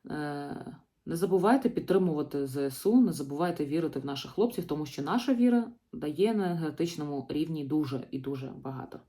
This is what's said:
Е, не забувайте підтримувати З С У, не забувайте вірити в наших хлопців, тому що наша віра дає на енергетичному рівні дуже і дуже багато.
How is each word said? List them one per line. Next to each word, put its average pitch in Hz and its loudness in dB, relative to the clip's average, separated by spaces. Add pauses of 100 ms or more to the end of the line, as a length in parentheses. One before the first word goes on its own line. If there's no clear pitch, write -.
Е, 147 -6 (300)
не 165 -2
забувайте 190 4
підтримувати 151 2
З 131 -6
С 139 -4
У, 240 8
не 202 6
забувайте 147 -2
вірити 156 -2
в 135 -8
наших 139 -8
хлопців, 202 0
тому 151 -2
що 139 -8
наша 240 0
віра 240 4 (220)
дає 170 0
на 190 0
енергетичному 156 -4
рівні 151 -4
дуже 135 -2
і 135 -6
дуже 135 -6
багато. 131 -12